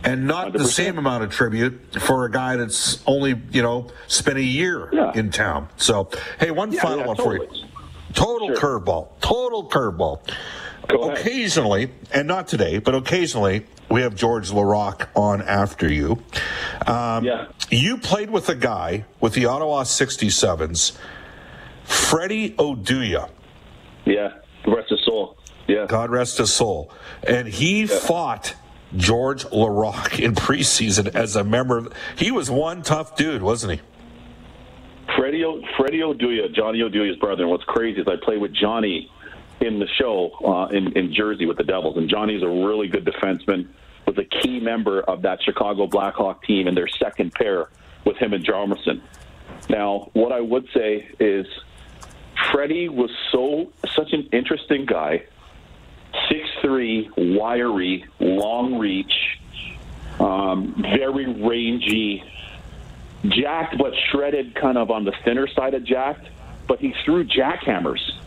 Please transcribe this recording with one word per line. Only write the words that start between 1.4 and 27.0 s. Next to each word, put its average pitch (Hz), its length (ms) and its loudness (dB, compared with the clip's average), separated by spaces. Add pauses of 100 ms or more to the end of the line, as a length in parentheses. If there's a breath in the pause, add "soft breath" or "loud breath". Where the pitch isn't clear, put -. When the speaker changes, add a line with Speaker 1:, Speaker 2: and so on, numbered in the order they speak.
Speaker 1:
for 131 240 2
a 117 60 -2
guy 127 260 -2
that's - 500 -2
only, 139 340 2 (120)
you 127 100 4
know, 120 240 0 (220 loud breath)
spent - 280 2
a 135 60 0
year 156 500 0
Speaker 2:
Yeah. - 220 2
Speaker 1:
in 110 160 0
town. 78 460 -2
So, 101 320 2 (320 loud breath)
hey, 165 100 2
one 196 220 -2
Speaker 2:
Yeah, 339 100 0
Speaker 1:
final 156 160 0
Speaker 2:
yeah, 127 80 -2
Speaker 1:
one 113 100 0
for 240 180 2
you. - 40 -2
Speaker 2:
totally. - 260 -8 (480)
Speaker 1:
Total 220 360 2
Speaker 2:
Sure. 127 320 2
Speaker 1:
curveball. 85 260 0 (140)
Total 233 480 0
curveball. 90 500 0 (680 loud breath)
Speaker 2:
Go - 140 6
ahead. 151 160 0
Speaker 1:
Occasionally, 139 760 0 (200)
and 143 140 2
not 180 220 -2
today, 95 300 2
but 131 180 2
occasionally, 117 680 0 (240)
we 120 140 4
have 113 140 -2
George 113 340 0
Larocque 101 640 2
on 104 260 4
after 101 480 0
you. 76 300 2 (680 loud breath)
Um, 117 400 0
Speaker 2:
Yeah. 123 200 -2 (260)
Speaker 1:
you 160 280 2
played 208 320 0
with 202 180 0
a 160 80 0
guy 104 480 -2 (160)
with 113 140 2
the 123 120 4
Ottawa 143 380 0
sixty-sevens, 90 1120 0 (840 loud breath)
Freddie 190 720 0
Oduya. 123 720 0 (760)
Speaker 2:
Yeah, - 260 2 (360)
rest 110 240 0
his 107 140 2
soul. 107 320 0 (320)
Yeah. 101 180 2
Speaker 1:
God 113 240 0
rest 123 280 0
his 110 140 2
soul. 95 380 0 (320 loud breath)